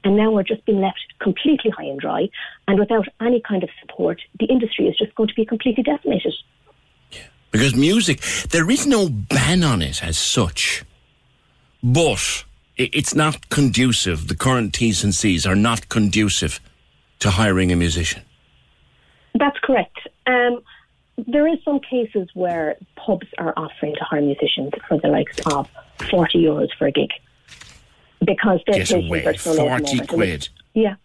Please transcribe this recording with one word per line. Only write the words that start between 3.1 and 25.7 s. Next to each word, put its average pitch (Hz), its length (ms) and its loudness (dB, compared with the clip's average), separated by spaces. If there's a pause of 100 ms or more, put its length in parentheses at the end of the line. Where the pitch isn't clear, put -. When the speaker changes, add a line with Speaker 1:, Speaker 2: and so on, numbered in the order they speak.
Speaker 1:
any 233 200 2
kind 190 240 -2
of 180 60 -10 (100)
support, 175 400 -4 (180)
the - 80 0
industry - 400 2
is - 100 0
just 214 200 -2
going 220 120 2
to - 60 -6
be 226 100 0
completely 226 380 -2
decimated. 240 520 -2 (760)
Speaker 2:
Yeah. - 120 -20 (280)
Because 120 240 2
music, 160 460 2 (300)
there 165 200 2
is 285 160 2
no 214 220 4
ban 147 560 2
on 113 180 2
it 69 220 -4
as 85 120 -4
such, - 680 -2 (1000)
but 123 600 0 (340)
i-, 139 140 0
it's 151 220 -2
not 151 340 0
conducive. 110 800 0
The - 80 -4
current 123 360 0
T's 113 300 0
and 104 100 2
C's 90 340 0
are 95 100 2
not 113 320 2
conducive 104 720 0 (580)
to - 120 2
hiring 92 420 2
a 87 40 2
musician. 85 460 -2 (1120)
Speaker 1:
That's - 240 0
correct. - 400 0 (280)
Um, 247 340 2 (680)
there 294 180 4
is 330 180 0
some 285 140 0
cases 220 560 -2
where 170 420 -2 (200)
pubs - 320 -4 (100)
are 165 180 -4
offering 151 380 -6
to - 100 -8
hire 147 160 -4
musicians 143 520 -2 (160)
for 156 100 0
the 143 80 -2
likes 151 400 0
of 165 240 -4 (400)